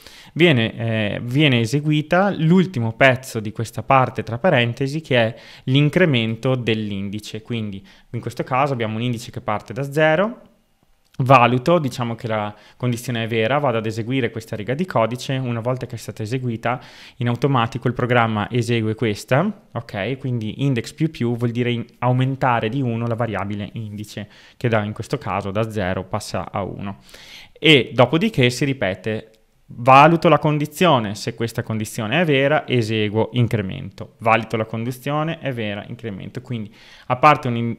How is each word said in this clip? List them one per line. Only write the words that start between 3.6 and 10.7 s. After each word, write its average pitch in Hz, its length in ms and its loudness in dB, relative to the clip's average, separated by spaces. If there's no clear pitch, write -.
parte 123 400 2
tra 113 160 -6
parentesi 135 600 0
che 135 160 -2
è 117 180 2
l'incremento 131 880 2
dell'indice. 107 880 -6
Quindi 104 420 -8
in 117 100 -8
questo 120 240 -8
caso 139 280 0
abbiamo 113 220 -4
un 110 80 -4
indice 120 300 -6
che - 80 -10
parte 104 320 -6
da 139 180 -8
zero, 156 520 2